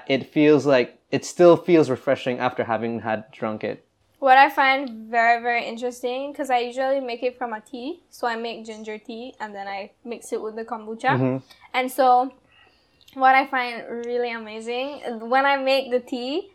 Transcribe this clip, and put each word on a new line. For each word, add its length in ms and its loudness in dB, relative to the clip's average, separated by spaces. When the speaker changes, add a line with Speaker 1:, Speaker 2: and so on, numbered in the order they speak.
Speaker 1:
it 240 -2
feels 340 6
like, 340 2
it 160 -2
still 320 8
feels 320 4
refreshing 500 -2
after 240 -2
having 360 -2
had 320 -6
drunk 320 -6
it. 220 -8
Speaker 2:
What 180 6
I 120 8
find 600 -2
very, 320 2
very 220 -2
interesting, 680 -8
'cause 160 -8
I 100 0
usually 420 -2
make 220 -8
it 140 -4
from 160 -8
a 80 -10
tea. 480 -12
So 160 -10
I 100 -4
make 300 -10
ginger 320 -12
tea 420 -16
and 140 -12
then 140 -12
I 240 -10
mix 300 -14
it 80 -6
with 140 -10
the 100 -10
kombucha. 520 -6
Speaker 1:
Mm-hmm. 200 0
Speaker 2:
And 180 -2
so 400 4
what 200 6
I 100 4
find 380 -4
really 260 -2
amazing, 720 -8
when 160 4
I 120 2
make 340 0
the 80 0
tea 560 -6